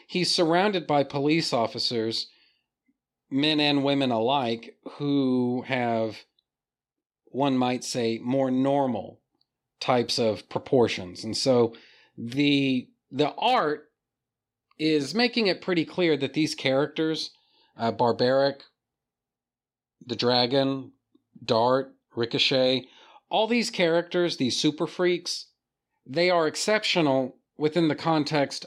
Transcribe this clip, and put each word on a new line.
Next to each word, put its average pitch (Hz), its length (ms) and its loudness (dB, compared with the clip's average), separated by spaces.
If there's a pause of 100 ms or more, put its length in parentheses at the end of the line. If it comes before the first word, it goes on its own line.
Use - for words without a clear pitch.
he's 175 260 -2
surrounded 175 540 2
by 147 160 4
police 151 500 0
officers, 113 760 -2 (1000)
men 147 280 0
and 147 240 2
women 139 300 0
alike, 117 640 -2 (160)
who 127 760 0
have, 117 520 -2 (1040)
one 131 340 0
might 123 240 -2
say, 117 400 -2
more 131 280 0
normal 131 720 -2 (600)
types 123 400 0
of 110 280 -2
proportions. 107 760 0
And 110 120 -6
so 120 380 2 (420)
the, 135 720 0 (220)
the 139 220 0
art 190 580 0 (880)
is 156 380 0
making 240 320 2
it 170 120 0
pretty 175 240 0
clear 165 320 0
that 135 180 -4
these 156 200 0
characters, 147 800 -2 (440)
uh, 113 140 -2
Barbaric, 131 720 2 (1400)
the 117 80 -8
Dragon, 127 800 0 (520)
Dart, 127 480 2 (220)
Ricochet, 127 720 0 (420)
all 214 200 0
these 233 220 0
characters, 170 680 0
these 120 200 -2
super 151 300 0
freaks, 180 600 -2 (640)
they 175 200 2
are 170 160 2
exceptional 135 880 0 (220)
within 156 300 2
the 143 60 0
context 151 720 0